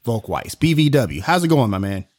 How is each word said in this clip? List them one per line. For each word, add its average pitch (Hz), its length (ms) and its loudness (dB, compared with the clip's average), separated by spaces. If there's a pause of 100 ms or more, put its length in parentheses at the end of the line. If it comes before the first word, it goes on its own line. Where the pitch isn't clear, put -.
Volkweiss, 107 560 -6
B 160 140 2
V 147 160 4
W. 110 320 0
How's 175 240 0
it 165 40 0
going, 143 200 2
my 101 80 -2
man? 98 300 -6 (120)